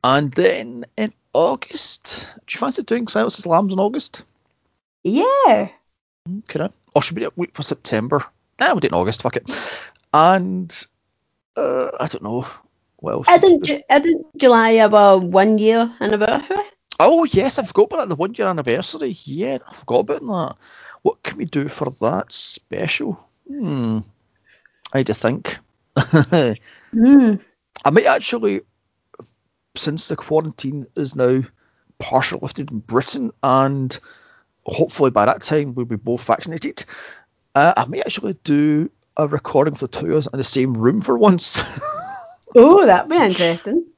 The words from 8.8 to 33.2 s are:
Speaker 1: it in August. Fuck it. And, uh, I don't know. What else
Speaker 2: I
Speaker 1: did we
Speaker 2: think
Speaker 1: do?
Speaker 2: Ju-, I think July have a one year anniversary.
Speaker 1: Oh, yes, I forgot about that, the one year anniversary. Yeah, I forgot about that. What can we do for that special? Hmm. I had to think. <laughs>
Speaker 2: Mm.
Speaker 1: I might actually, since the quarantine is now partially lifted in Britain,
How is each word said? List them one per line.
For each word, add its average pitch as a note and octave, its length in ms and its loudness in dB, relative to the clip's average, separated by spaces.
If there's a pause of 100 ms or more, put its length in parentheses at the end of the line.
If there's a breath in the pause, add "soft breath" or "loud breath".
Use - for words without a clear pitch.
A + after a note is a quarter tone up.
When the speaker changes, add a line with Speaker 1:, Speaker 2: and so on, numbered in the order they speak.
Speaker 1:
it - 40 -2
in E2+ 60 0
August. F#2 260 -2
Fuck A#2 140 -4
it. - 140 -10 (600 loud breath)
And, F3+ 580 2 (880)
uh, C3 320 -4 (100)
I C#3 80 -4
don't - 160 -10
know. A#2+ 220 -6 (520)
What - 140 -8
else - 160 -2
Speaker 2:
I F4 100 8
Speaker 1:
did F4 60 4
we G4 60 6
Speaker 2:
think D#4+ 140 4
Speaker 1:
do? D4 140 -2
Speaker 2:
Ju-, - 120 -12
I C#4+ 100 6
think D#4+ 260 -2 (120)
July A3+ 360 6
have G#3+ 200 6
a G3+ 240 8
one F#3+ 400 2
year A3+ 420 2
anniversary. G#3+ 560 -2 (440)
Speaker 1:
Oh, D#4+ 260 6
yes, B3 340 0
I A3+ 60 -4
forgot G#3 220 2
about F4 120 -6
that, A3 100 -4
the E3 60 -4
one F#3+ 180 -6
year G#3 140 -4
anniversary. F3 800 -4
Yeah, C#3+ 320 -8 (100)
I - 60 -20
forgot - 260 -2
about G#3 220 -4
that. F#3+ 340 -6 (460 soft breath)
What - 200 -4
can - 160 -12
we - 80 -6
do D3 220 -4
for C#3 240 -8 (100)
that G2+ 300 -4
special? - 960 -4 (200)
Hmm. C#3 520 -4 (960)
I C3+ 60 0
had B2+ 80 0
to G#2+ 60 -2
think. - 440 -4 (380)
<laughs> D3 640 2 (360 soft breath)
Speaker 2:
Mm. A#3 460 6 (420)
Speaker 1:
I C#3 60 2
might E3+ 160 4
actually, A3 560 0 (1120)
since D#3 320 -4
the D#3+ 80 -4
quarantine D3 800 -4
is C#3 180 -6
now B2+ 280 0 (580)
partially - 420 -4
lifted C#3+ 300 -10
in A2 80 -8
Britain, A#2+ 520 -4 (120)